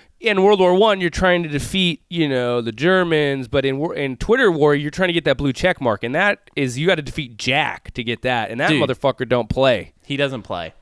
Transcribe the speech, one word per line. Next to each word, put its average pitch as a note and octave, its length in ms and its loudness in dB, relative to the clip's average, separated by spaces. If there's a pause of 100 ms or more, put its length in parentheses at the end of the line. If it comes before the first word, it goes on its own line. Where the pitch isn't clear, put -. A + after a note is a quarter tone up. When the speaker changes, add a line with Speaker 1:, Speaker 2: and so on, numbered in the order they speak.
(220)
Speaker 1:
in G3+ 220 2
World G3+ 160 6
War F3+ 160 4
One, G3+ 260 2
you're F3 80 -2
trying F3+ 340 2
to D#3 60 -6
defeat, D#3 600 -2
you E3 200 0
know, B2 320 0
the A#2 100 -6
Germans, D3+ 800 0
but C3+ 160 0
in C3+ 140 -2
war, E3 160 -4
in C#3 200 -4
Twitter A#3 360 2
war, D3 240 4
you're D3 160 -4
trying F#3 180 0
to E3+ 40 -2
get E3 120 -2
that C#3 100 2
blue C#3 160 -2
check F3+ 300 -2
mark, A2+ 220 0
and A#2+ 120 -4
that G3 400 -2
is, B2+ 220 -2
you D3+ 100 -4
gotta F3 140 2
defeat B2+ 360 -10
Jack B2+ 580 -2
to B2 80 -6
get A2+ 180 -4
that, A#2+ 300 -2
and A#2 100 -6
that E3+ 80 0
Speaker 2:
Dude. D3+ 180 2
Speaker 1:
motherfucker C3 400 -2
don't A#2+ 220 -2
play. B2 440 0 (120)
Speaker 2:
He C#3 100 -6
doesn't C3+ 280 -4
play. E2+ 380 -8